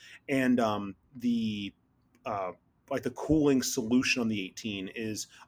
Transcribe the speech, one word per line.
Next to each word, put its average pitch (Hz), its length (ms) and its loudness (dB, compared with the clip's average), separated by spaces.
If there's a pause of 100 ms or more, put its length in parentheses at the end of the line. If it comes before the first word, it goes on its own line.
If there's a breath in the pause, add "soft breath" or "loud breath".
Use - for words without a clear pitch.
(280 soft breath)
And, 127 320 2
um, 104 340 0 (220)
the, 110 560 -2 (540)
uh, 98 260 -4 (380)
like, 131 120 -2
the 127 100 -4
cooling 143 500 4
solution 123 580 2
on 113 80 0
the 107 160 0
eighteen 98 500 -8
is 110 320 -6 (220 soft breath)